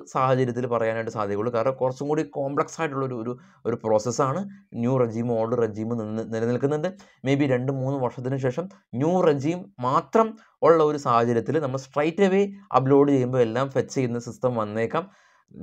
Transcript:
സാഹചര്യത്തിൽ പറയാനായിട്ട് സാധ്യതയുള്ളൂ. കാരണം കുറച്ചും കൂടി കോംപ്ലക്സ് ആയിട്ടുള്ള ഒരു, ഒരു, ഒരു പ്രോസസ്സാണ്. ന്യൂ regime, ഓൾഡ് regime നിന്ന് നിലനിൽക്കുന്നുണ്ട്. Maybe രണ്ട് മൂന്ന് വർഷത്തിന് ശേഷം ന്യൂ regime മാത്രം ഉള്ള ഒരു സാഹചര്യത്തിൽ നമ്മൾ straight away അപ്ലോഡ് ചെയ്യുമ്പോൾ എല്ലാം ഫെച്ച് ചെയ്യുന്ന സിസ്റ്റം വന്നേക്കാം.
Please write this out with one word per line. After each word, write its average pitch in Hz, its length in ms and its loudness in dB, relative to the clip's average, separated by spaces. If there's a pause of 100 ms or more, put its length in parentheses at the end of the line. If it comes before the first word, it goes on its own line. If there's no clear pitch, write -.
(100)
സാഹചര്യത്തിൽ 127 560 2
പറയാനായിട്ട് 113 480 -2
സാധ്യതയുള്ളൂ. 104 380 -2
കാരണം 123 240 0
കുറച്ചും 131 320 -2
കൂടി 151 140 0 (140)
കോംപ്ലക്സ് 143 420 -4
ആയിട്ടുള്ള 139 280 -2
ഒരു, 127 140 -6
ഒരു, 120 120 -6 (320)
ഒരു 117 120 -2
പ്രോസസ്സാണ്. 120 640 0 (340)
ന്യൂ 120 240 0
regime, 117 320 0
ഓൾഡ് 113 280 0
regime 110 360 -2
നിന്ന് 110 360 -6
നിലനിൽക്കുന്നുണ്ട്. 123 580 -2 (360)
Maybe 143 220 2
രണ്ട് 127 260 0
മൂന്ന് 135 280 -4
വർഷത്തിന് 127 380 -4
ശേഷം 131 260 -2 (300)
ന്യൂ 147 180 0 (100)
regime 165 400 0 (180)
മാത്രം 170 460 2 (360)
ഉള്ള 160 220 8
ഒരു 151 140 0
സാഹചര്യത്തിൽ 120 640 2
നമ്മൾ 131 260 -6
straight 160 340 -2
away 196 220 4 (320)
അപ്ലോഡ് 139 380 6
ചെയ്യുമ്പോൾ 127 340 2
എല്ലാം 127 240 -2
ഫെച്ച് - 240 -2
ചെയ്യുന്ന 120 260 -2
സിസ്റ്റം 123 360 -4
വന്നേക്കാം. 113 500 -4 (560)